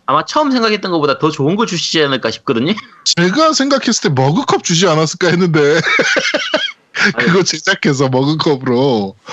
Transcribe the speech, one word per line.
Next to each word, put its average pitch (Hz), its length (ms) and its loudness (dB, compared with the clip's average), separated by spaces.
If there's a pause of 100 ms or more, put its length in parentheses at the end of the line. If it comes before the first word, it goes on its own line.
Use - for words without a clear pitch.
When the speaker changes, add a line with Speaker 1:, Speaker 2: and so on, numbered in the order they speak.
Speaker 1:
아마 147 200 0
처음 302 260 0
생각했던 214 400 -2
것보다 147 260 0
더 156 120 0
좋은 151 260 0
걸 220 100 0
주시지 165 380 -2
않을까 127 260 -2
싶거든요. 127 440 -2 (420)
Speaker 2:
제가 226 380 2
생각했을 269 480 0
때 - 80 0
머그컵 147 520 0
주지 175 240 0
않았을까 170 420 0
했는데 160 520 2
<laughs> - 1200 -2 (140)
Speaker 1:
아유. 240 140 0
Speaker 2:
그거 180 140 4
제작해서 156 680 0
머그컵으로. 131 1040 0 (160)